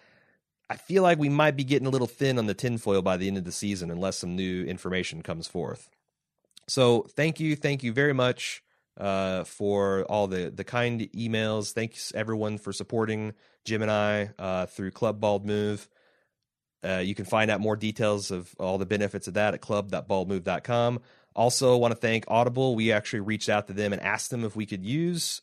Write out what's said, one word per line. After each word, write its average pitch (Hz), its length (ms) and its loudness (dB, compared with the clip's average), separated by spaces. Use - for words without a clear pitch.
I - 80 -8
feel 190 260 2
like 175 160 8
we 143 120 4
might 147 260 4
be 139 80 -2
getting 135 220 2
a 131 40 0
little 127 160 2
thin 135 300 0
on 113 100 2
the 104 60 2
tinfoil 107 480 0
by 92 160 2
the 92 120 -2
end 98 100 -2
of 90 60 -4
the 87 80 -10
season 92 380 -4
unless 92 280 -4
some 90 180 -6
new 92 280 -2
information 90 580 -4
comes 82 240 -8
forth. 76 420 -8
So 120 400 4
thank 156 240 0
you, 156 160 0
thank 143 260 -2
you 120 100 -2
very 143 200 4
much, 127 500 -2
uh, 95 460 -2
for 101 640 0
all 104 160 2
the, 90 240 -4
the 95 140 -8
kind 120 360 0
emails. 110 560 -2
Thanks, - 420 -6
everyone, 107 440 -2
for 98 160 -8
supporting 107 580 -2
Jim 107 160 -2
and 107 100 0
I, 104 480 2
uh, 92 280 -2
through 95 240 -8
Club 104 300 -2
Bald 104 260 0
Move. 104 420 -2
Uh, 92 140 -2
you 92 160 -2
can 101 100 -6
find 110 260 2
out 101 100 2
more 107 160 0
details 107 540 -2
of 90 280 -8
all 92 180 -2
the 95 80 -2
benefits 101 420 -2
of 90 80 -8
that 104 200 2
at - 60 -8
club 101 300 -2
dot 92 160 -4
baldmove 95 380 -2
dot 87 200 -2
com. 120 360 0
Also, 123 440 4
wanna 117 160 4
thank 113 340 0
Audible. 123 460 4
We 110 180 4
actually 107 280 0
reached 104 280 -2
out 104 200 2
to 101 40 -10
them 101 220 0
and 92 80 -4
asked 104 280 -2
them 117 140 -4
if 104 100 -6
we 110 120 -4
could 92 180 -8
use, 165 580 -2